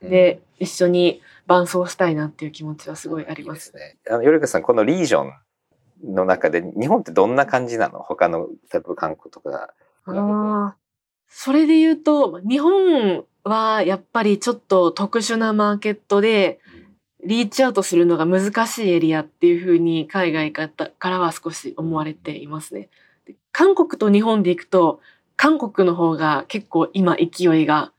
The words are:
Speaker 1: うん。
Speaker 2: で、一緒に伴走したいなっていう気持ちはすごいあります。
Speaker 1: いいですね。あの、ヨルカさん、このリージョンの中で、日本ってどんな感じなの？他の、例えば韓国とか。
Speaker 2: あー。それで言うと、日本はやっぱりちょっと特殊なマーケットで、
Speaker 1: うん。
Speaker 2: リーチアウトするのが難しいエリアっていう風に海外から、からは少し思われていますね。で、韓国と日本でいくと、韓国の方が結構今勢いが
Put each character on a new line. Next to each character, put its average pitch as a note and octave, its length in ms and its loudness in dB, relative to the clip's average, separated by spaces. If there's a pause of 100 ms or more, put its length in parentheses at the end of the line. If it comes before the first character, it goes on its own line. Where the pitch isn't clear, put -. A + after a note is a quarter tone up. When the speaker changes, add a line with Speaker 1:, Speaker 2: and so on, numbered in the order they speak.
Speaker 1:
う F#3 60 -16
ん。 - 20 -14
Speaker 2:
で、 F3+ 320 4 (180)
一 F#3 120 -6
緒 F3+ 160 0
に F3 340 2 (260)
伴 F3+ 180 4
走 F3+ 260 -4
し - 40 -14
た F#3 140 0
い D#3 60 -2
な D3+ 120 -4
っ D3 40 -12
て - 140 -14
い D3+ 40 -10
う - 20 -20
気 D#3 120 -18
持 D3+ 120 -10
ち D3+ 140 -18
は D#3 60 -12
す D#3+ 140 -14
ご D#3+ 100 -8
い D3+ 80 -12
あ D#3 60 -12
り D#3 100 -16
ま D#3 120 -14
す。 - 120 -20
Speaker 1:
い - 40 -20
い - 20 -20
で - 60 -20
す - 160 -20
ね。 - 20 -20 (120)
あ A2+ 80 -2
の、 A#2 60 -2
ヨ C#3+ 80 6
ル D#3+ 100 4
カ D3 60 -2
さ - 120 -2
ん、 - 20 -10
こ - 120 0
の A2 100 4
リ E3 180 0
ー E3 40 0
ジ B2+ 100 0
ョ C#2+ 80 2
ン C2+ 100 -12 (800)
の F#2 120 0
中 F#2 240 2
で、 - 120 -2 (180)
日 A#2+ 80 -4
本 A3 120 2
っ - 40 -8
て - 80 -14
ど A#2 140 4
ん A#2+ 100 0
な C3+ 100 2
感 B2+ 220 -2
じ A#2+ 100 -8
な G#2+ 120 0
の？ - 100 -16
他 - 280 -2
の、 E2 200 -4 (240)
例 F2 60 -4
え - 40 0
ば E2+ 140 -10
韓 D#2 200 -6
国 - 160 -20
と - 80 -20
か。 - 340 -12 (320)
Speaker 2:
あ F#3 60 -14
ー。 G#3 720 -4 (440)
そ - 240 -10
れ D4+ 140 4
で D#4+ 140 4
言 D#4+ 160 4
う - 20 -12
と、 C#4+ 440 0
日 A#3+ 180 0
本 D4+ 680 2 (180)
は A3 380 0
や F#3 140 0
っ F#3+ 80 -10 (100)
ぱ A#3 80 0
り G#3 160 2
ち A#3+ 140 -4
ょ - 20 0
っ - 20 -4
と F#3 360 2
特 G3+ 280 -4
殊 A3 160 -4
な A3 160 -2
マ G#3 220 2
ー G3+ 60 -4
ケ G#3+ 120 -4
ッ G#3 40 -4
ト G3+ 260 0
で、 G#3 380 2 (640)
Speaker 1:
う - 20 -12
ん。 - 40 -8
Speaker 2:
リ A#3 160 0
ー G#3 40 -6
チ C4 140 2
ア B3+ 60 4
ウ A#3 40 -8
ト G3 100 0
す F3+ 120 -2
る E3+ 100 6
の E3+ 120 2
が D#3+ 80 0
難 F#3+ 420 0
し A#3 180 -6
い F#3+ 60 2
エ E3+ 80 4
リ D#3+ 160 2
ア D#3 60 -2
っ D3+ 40 -8
て - 220 0
い F3 100 4
う F3+ 80 -6
風 E3+ 140 4
に E3 280 -2
海 F3+ 240 -2
外 D#3 220 -2
か D#3 240 -8
ら、 - 100 -6
か - 220 -8
ら F#3 100 -2
は E3+ 120 0
少 E3 200 -10
し - 240 -12
思 D#3+ 220 -4
わ D#3 60 -2
れ D#3 100 -8
て D3+ 240 -14
い C#3+ 100 -16
ま D3+ 140 -12
す - 140 -16
ね。 G3+ 140 -14 (360)
で、 - 100 -20 (160)
韓 F#4 240 2
国 E4 160 0
と G#3+ 200 0
日 G3+ 100 4
本 A3 220 0
で F3 80 0
い E3+ 60 -2
く - 80 -16
と、 F3 340 2 (360)
韓 D4+ 220 2
国 G#3 300 0
の E3+ 80 0
方 E3 220 0
が D3+ 320 -2
結 G#3 180 -10
構 E3 260 0
今 F#3 220 2
勢 E3+ 460 0
い D3+ 40 2
が D3+ 340 -2